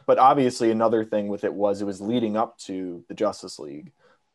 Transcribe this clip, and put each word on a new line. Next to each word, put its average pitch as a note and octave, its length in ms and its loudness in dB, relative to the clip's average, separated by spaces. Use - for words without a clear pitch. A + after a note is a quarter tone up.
But B2+ 140 4
obviously C3 500 4
another A2+ 340 2
thing G#2+ 240 -2
with G2+ 160 -6
it F2 120 -2
was G2+ 260 0
it G2+ 40 -4
was G2 140 -6
leading A2 380 -2
up A2+ 220 -4
to F#2 480 -10
the G2 80 -14
Justice G2+ 420 -4
League. D2+ 360 -16